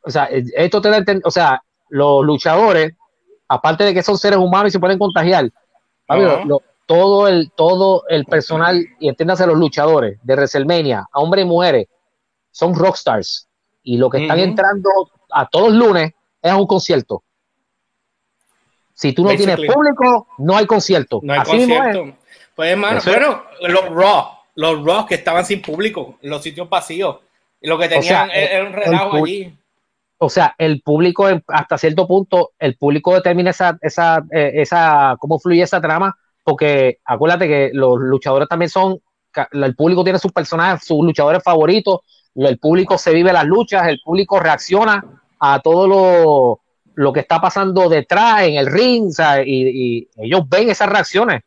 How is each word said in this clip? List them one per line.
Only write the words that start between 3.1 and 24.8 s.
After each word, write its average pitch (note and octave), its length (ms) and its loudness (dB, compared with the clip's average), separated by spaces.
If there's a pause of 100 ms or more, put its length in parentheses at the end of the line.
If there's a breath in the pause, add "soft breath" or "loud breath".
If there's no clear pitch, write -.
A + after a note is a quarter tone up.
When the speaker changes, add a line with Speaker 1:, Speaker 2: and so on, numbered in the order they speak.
Speaker 1:
aparte D#3+ 380 -2
de G3 100 0
que F3+ 80 0
son G3 160 -2
seres G3+ 200 2
humanos F#3+ 300 2
y F#3+ 40 -2
se G3 80 -2
pueden F#3 180 0
contagiar, F3 520 0 (560)
papi, F3+ 180 0
Speaker 2:
Ajá. D3 200 0
Speaker 1:
lo, C#3+ 180 -2 (240)
todo G3 420 2
el, E3+ 240 0
todo F#3 560 0
el D#3 160 -2
personal, E3 600 -2 (140)
y D3+ 100 -2
entiéndase F3 380 -2
los E3 120 2
luchadores D3 640 0
de C3 120 0
WrestleMania, C#3 760 -2
hombres E3 320 0
y F3+ 40 -2
mujeres, E3+ 380 0 (640)
son E3+ 240 -2
rockstars. D#3 760 -2 (340)
Y B2 140 -4
lo B2+ 140 2
que C3+ 120 -2
están D#3 160 -2
Speaker 2:
Ujú. F#3 100 0
Speaker 1:
entrando G3 420 -2 (400)
a C#3+ 160 -2
todos G#3 260 2
los A#3 140 4
lunes E3 260 0 (300)
es E3+ 80 0
a G3 60 2
un G3 100 0
concierto. D3+ 560 -2 (1700)
Si - 200 -6
tú F3+ 100 -2
no G3+ 80 2
tienes F#3+ 260 0
Speaker 2:
Basically. D#3 160 -2
Speaker 1:
público, C4 560 2 (100)
no E3 180 0
hay G#3+ 100 2
concierto. F3+ 560 0
Speaker 2:
No C#3+ 100 -6
hay C#3+ 80 0
Speaker 1:
Así G#3+ 160 0
mismo A#3+ 180 2
es. B3 60 2
Speaker 2:
concierto. F#3+ 380 -4 (360 soft breath)
Pues, D#3+ 160 -4
hermano, G3+ 280 -2
Speaker 1:
Eso - 120 -2
Speaker 2:
bueno, B3+ 320 0 (180)
los F3 240 0 (100)
Raw, F3+ 300 2 (320)
los D#3 280 -4